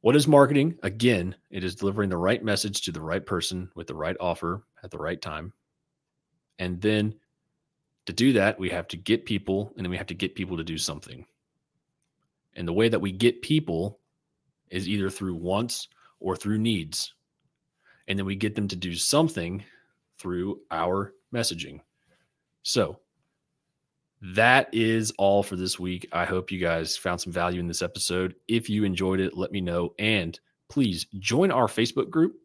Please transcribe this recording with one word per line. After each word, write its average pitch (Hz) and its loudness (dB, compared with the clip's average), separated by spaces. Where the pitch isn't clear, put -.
what 147 6
is 147 6
marketing? 143 6
Again, 101 2
it 92 -6
is 92 -4
delivering 101 0
the 90 0
right 95 2
message 101 -2
to 92 -6
the 80 -8
right 82 -4
person 90 -4
with 85 -12
the 76 -10
right 78 -4
offer 87 -4
at - -14
the - -14
right 80 -6
time. 80 -10
And 90 -4
then 107 2
to - -10
do 127 4
that, 101 4
we 92 -2
have 87 -4
to 82 -10
get 104 0
people, 101 -2
and 92 -8
then 90 -4
we 92 -4
have 98 -8
to 85 -10
get 92 -6
people 92 -6
to 82 -6
do 82 -6
something. 67 -8
And 87 -6
the 85 -2
way 110 6
that 110 2
we 98 -2
get 117 2
people 104 0
is 92 -4
either 98 0
through 92 -4
wants 95 -2
or 92 -2
through 107 0
needs. 98 -2
And 98 -2
then 95 -2
we 98 -4
get 104 -4
them 101 -2
to 95 -6
do 87 -6
something 104 0
through 90 -6
our 90 -2
messaging. 82 -4
So - -2
that 110 4
is 113 2
all 98 6
for 98 -4
this 90 -2
week. 90 -6
I 87 0
hope 92 -2
you 92 -6
guys 82 0
found 87 -4
some 90 -8
value 87 0
in 87 -4
this 85 -4
episode. 90 -2
If 113 0
you 104 2
enjoyed 95 0
it, 95 -2
let 92 -4
me 98 -4
know. 87 -2
And 98 0
please 101 0
join 131 2
our 123 4
Facebook - 0
group. 160 2